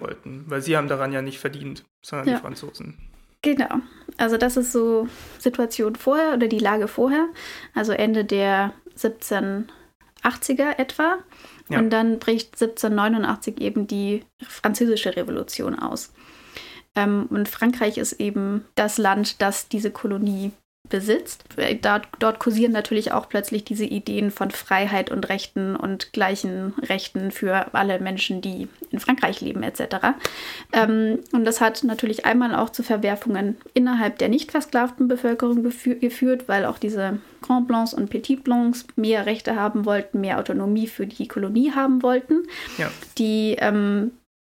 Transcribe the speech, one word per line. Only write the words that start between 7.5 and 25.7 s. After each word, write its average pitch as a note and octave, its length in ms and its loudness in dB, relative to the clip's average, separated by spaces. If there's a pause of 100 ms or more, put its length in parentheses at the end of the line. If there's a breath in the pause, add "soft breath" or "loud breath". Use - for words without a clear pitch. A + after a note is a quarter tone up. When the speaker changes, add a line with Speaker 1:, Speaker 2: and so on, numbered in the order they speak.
Speaker 2:
also G#3+ 200 0
Ende G#3+ 320 2
der G3 480 2 (220)
siebzehnhundertachtziger A3+ 1800 -2
etwa. D#4 400 0 (500 loud breath)
Speaker 1:
Ja. D3+ 100 0
Speaker 2:
Und A3+ 120 4
dann A3+ 280 4
bricht A3+ 400 0
siebzehnhundertneunundachtzig G#3+ 1000 0
eben G#3 260 -2
die G3+ 380 -2 (220)
französische G#3+ 720 0
Revolution - 600 -4
aus. - 340 -8 (840 loud breath)
Ähm, G3+ 360 2
und G#3 180 0
Frankreich A3+ 500 0
ist - 160 -4
eben G#3 500 -2 (100)
das G#3 240 2
Land, G3+ 420 2
das G3+ 280 0
diese G#3+ 220 -2
Kolonie G3+ 640 -2 (360)
besitzt. G#3+ 560 -2 (360)
Dort, G#3 280 2 (100)
dort A3 200 2
kursieren A#3 340 2
natürlich G#3+ 400 0
auch - 160 -2
plötzlich G#3 360 -2
diese A3 200 -4
Ideen G#3 460 -2
von F#3+ 200 -4
Freiheit G3 600 0
und F#3 200 -2
Rechten G3 440 -4